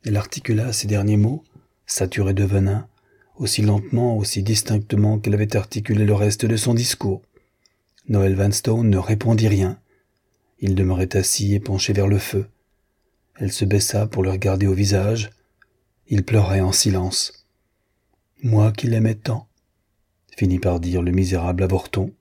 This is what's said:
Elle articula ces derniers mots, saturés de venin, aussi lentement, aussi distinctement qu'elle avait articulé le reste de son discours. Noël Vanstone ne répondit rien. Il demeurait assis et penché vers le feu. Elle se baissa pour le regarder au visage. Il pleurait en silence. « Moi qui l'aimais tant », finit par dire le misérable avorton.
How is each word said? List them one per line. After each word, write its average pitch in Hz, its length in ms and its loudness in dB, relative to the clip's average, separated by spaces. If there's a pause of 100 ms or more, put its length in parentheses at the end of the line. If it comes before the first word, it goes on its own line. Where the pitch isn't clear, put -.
Elle 107 140 0
articula 113 540 -4
ces 107 160 -4
derniers 104 300 2
mots, 113 260 2 (440)
saturés 98 460 -2
de 98 100 0
venin, 98 440 0 (480)
aussi 110 260 -4
lentement, 110 560 0
aussi 104 240 -4
distinctement 107 800 0
qu'elle 104 140 -2
avait 104 220 0
articulé 104 500 0
le 104 80 4
reste 104 320 0
de 113 100 2
son 113 180 0
discours. - 500 -2 (840)
Noël 98 280 2
Vanstone 110 540 2
ne 98 80 6
répondit 107 500 2
rien. 98 320 0 (800)
Il 98 160 0
demeurait 92 420 0
assis 101 360 0
et 101 60 2
penché 98 320 -4
vers 98 160 2
le 101 120 2
feu. 101 280 -4 (880)
Elle 98 160 -4
se - 140 -2
baissa 101 420 0
pour 101 160 -2
le 95 60 0
regarder 95 380 0
au 95 60 2
visage. 101 580 0 (760)
Il 98 160 0
pleurait 98 380 2
en 92 100 0
silence. « - 760 -2 (960)
Moi 110 280 2
qui 107 160 -4
l'aimais 110 280 0
tant », 113 320 -8 (880)
finit 92 220 0
par 87 200 0
dire 87 220 -2
le 87 100 0
misérable 90 520 0
avorton. 92 580 -2